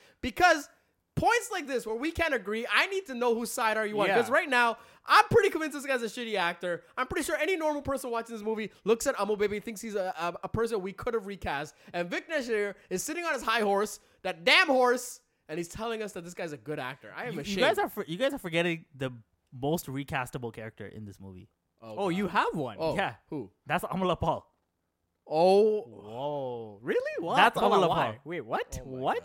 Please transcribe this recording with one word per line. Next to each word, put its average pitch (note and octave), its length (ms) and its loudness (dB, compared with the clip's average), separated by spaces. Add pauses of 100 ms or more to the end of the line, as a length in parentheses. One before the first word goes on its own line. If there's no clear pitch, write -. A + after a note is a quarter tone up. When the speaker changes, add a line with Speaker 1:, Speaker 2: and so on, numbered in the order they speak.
(200)
Speaker 1:
Because D#4+ 480 4 (480)
points A4 340 4
like F4 160 -4
this A#3+ 200 -2
where A3 100 -4
we D4 140 -2
can't E4 240 0
agree, A3 380 -4
I C#4 160 6
need G4 180 -4
to C4 80 -10
know A#3+ 200 2
whose A3+ 160 -2
side A3 260 0
are A3 100 0
you G#3+ 140 -4
on. F#3+ 80 4
Speaker 2:
Yeah. G3 100 4
Speaker 1:
'Cause - 120 2
right D4+ 180 2
now, A#3+ 280 4 (300)
I'm G#4 240 8
pretty G4+ 200 6
convinced D#4 260 -4
this C#4 100 -8
guy's C4+ 160 0
a A3+ 40 -2
shitty A3+ 300 -4
actor. F3 460 -2 (160)
I'm B3+ 80 0
pretty F4 180 -2
sure D#4+ 120 -2
any E4 200 0
normal D4+ 260 -2
person C4+ 280 -4
watching A3+ 240 -4
this G#3 100 -8
movie G#3+ 260 -4 (140)
looks A3+ 220 2
at C4 100 2
Amul G3+ 220 0
Baby, G#3 220 -2
thinks A3 200 -10
he's A3 140 -8
a, F#3 260 -2
a, E3+ 140 -2 (100)
a F3+ 40 -6
person A3 340 -2
we G3 100 -6
could A#3 220 0
have G#3 120 -2
recast. D#3+ 480 -4 (200)
And F3 160 -2
Viknesh D4+ 340 -2
here G#3 320 -2 (140)
is F#3 120 -2
sitting E4+ 220 -4
on E4 80 0
his B3+ 100 -4
high A#3 200 2
horse, G3+ 380 0 (220)
that F3 220 -6
damn E4+ 220 8
horse, B3 540 4 (280)
and D#3 100 -8
he's E3+ 100 -6
telling A3 340 -6
us G3+ 100 -8
that E3+ 120 -10
this F3 100 -14
guy's E3+ 180 -8
a C#3+ 60 -10
good C#3+ 200 -8
actor. B2+ 380 -10
I F#3 80 -8
am B3 80 -8
Speaker 3:
You, E3+ 60 -8
you - 40 -6
Speaker 1:
ashamed. G3 180 -2
Speaker 3:
guys E4 180 4
are G4+ 100 0
for-, - 180 -8
you E3 120 -6
guys C4+ 160 0
are C#4 40 -6
forgetting E3 460 -2 (100)
the C3 160 -6 (580)
most E3+ 180 0
recastable C3 680 -6
character A2 340 -12
in G#2+ 200 -14
this G2 120 -16
movie. F#2+ 300 -18 (340)
Speaker 1:
Oh, A2+ 200 -14
Speaker 2:
Oh, G3 80 2
you F#3+ 160 0
Speaker 1:
God. D#3+ 120 -4
Speaker 2:
have F#4+ 160 2
one? B2 240 -4
Speaker 1:
Oh, D#3+ 160 -2
Speaker 3:
Yeah. D#3+ 200 -2 (160)
Speaker 1:
who? C3 200 -8 (160)
Speaker 3:
That's E3+ 180 -2
Amala F#3 360 0
Paul. D3 200 0 (840)
Speaker 1:
Oh. G3 560 6
Speaker 2:
Whoa. A#2 1000 -8
Really? B4 420 -2
What? G3 120 0
Speaker 3:
That's A3 220 6
Speaker 2:
Hold G#3 140 4
on, - 80 6
Speaker 3:
Amala F3 80 6
Speaker 2:
why? E3 160 2
Speaker 3:
Paul. A2 100 -4 (100)
Speaker 2:
Wait, E3 180 -6
what? C3 420 -6
Speaker 1:
Oh C3+ 60 -12
my C3 100 -8
Speaker 2:
What? G3+ 240 0